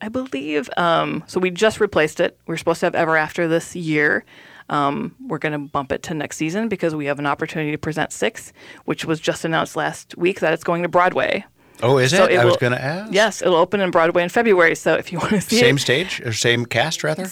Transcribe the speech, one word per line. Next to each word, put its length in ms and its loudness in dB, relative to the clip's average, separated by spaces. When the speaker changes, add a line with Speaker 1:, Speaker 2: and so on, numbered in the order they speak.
Speaker 1:
I 80 -10
believe. 720 -6
Um, 480 0
so 140 -4
we 100 0
just 280 0
replaced 420 0
it. 260 -2
We 60 -6
were 40 -4
supposed 240 -2
to 60 0
have 80 0
Ever 240 2
After 300 -2
this 280 -2
year. 480 0
Um, 440 -2
we're 120 -6
gonna 200 -4
bump 340 -6
it 120 -6
to 100 -8
next 240 -8
season 320 -4
because 240 -2
we 120 -4
have 120 -2
an 80 -4
opportunity 460 -4
to 60 -4
present 340 -6
Six, 400 -6
which 180 -6
was 160 -2
just 240 -4
announced 320 -2
last 400 -6
week 240 -2
that 140 2
it's 100 -6
going 200 -2
to 40 -2
Broadway. 560 2
Speaker 2:
Oh, 140 6
is 140 4
Speaker 1:
So 140 6
Speaker 2:
it? 60 4
Speaker 1:
it 60 4
Speaker 2:
I 60 6
was 80 6
Speaker 1:
will, 60 2
Speaker 2:
gonna 180 2
ask. 360 -6
Speaker 1:
Yes, 300 2
it'll 140 4
open 240 2
in 100 0
Broadway 320 4
in 60 0
February. 480 4
So 180 2
if 180 -2
you 60 -6
<laughs> 40 -4
wanna 180 2
see 180 0
Speaker 2:
Same 180 6
Speaker 1:
it, 40 0
Speaker 2:
stage 400 -2
or 120 -6
same 320 2
cast, 380 -2
rather? 300 -4